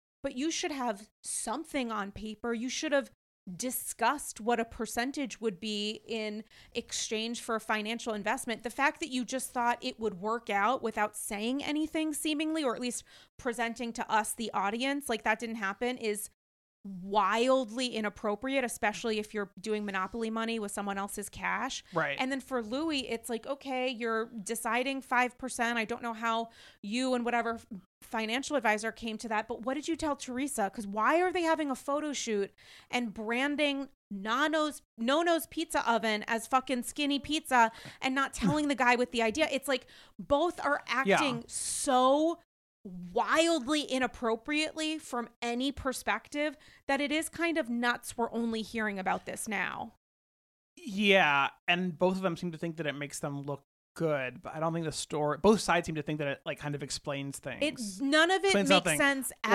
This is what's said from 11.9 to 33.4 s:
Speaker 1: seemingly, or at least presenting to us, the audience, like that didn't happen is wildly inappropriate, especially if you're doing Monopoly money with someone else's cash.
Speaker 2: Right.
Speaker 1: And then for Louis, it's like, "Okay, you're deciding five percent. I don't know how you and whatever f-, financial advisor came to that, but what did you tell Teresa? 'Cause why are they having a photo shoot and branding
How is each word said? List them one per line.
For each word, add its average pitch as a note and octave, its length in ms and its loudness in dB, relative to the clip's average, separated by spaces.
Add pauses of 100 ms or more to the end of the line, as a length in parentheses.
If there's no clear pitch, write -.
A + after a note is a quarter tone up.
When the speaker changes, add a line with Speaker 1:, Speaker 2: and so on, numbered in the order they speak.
Speaker 1:
seemingly, D#4 500 0
or A#3+ 120 2
at - 60 -6
least B3 220 -4 (340)
presenting A#3 560 -4
to - 180 -4
us, G#3+ 220 2
the A3+ 180 -6
audience, A#3+ 580 0
like A3+ 140 0
that A3 160 2
didn't A3+ 180 -6
happen A3+ 400 -2
is G#3 340 -4 (680)
wildly A3+ 840 4
inappropriate, A3 760 0
especially A3 540 0
if G#3 160 -6
you're G3+ 160 -4 (100)
doing G#3+ 260 -2
Monopoly G3+ 440 -2
money A3+ 300 -2
with G3+ 120 -6
someone G3+ 280 -4
else's G3 300 -6
cash. G3 540 -4 (120)
Speaker 2:
Right. D3 240 2
Speaker 1:
And C4 120 0
then C#4 80 -2
for B3 220 -4
Louis, C4+ 480 -2
it's A3+ 180 -4
like, A#3 200 -4
"Okay, C4 420 -2
you're A3+ 360 -2 (180)
deciding B3 580 -2
five B3 380 2
percent. A#3+ 400 0
I A3 60 0
don't A#3 180 -6
know A#3 100 -4
how A3+ 360 0 (340)
you B3+ 320 2
and A#3+ 100 2
whatever A#3 300 2
f-, A3+ 100 -12 (380)
financial A#3 520 -2
advisor A3 360 2
came A3 260 -6
to A#3 120 -8
that, A3 180 0
but A#3 160 -6
what B3+ 100 -2
did D4 140 -6
you E4 80 0
tell D4 200 -2
Teresa? B3 540 -2
'Cause G3+ 160 -8
why G#3+ 360 4
are F4+ 120 2
they F#4 80 0
having D#4+ 300 2
a B3+ 40 -2
photo D4 380 -4
shoot G#3 380 -2 (400)
and A#3+ 240 -2
branding C#4 760 0 (220)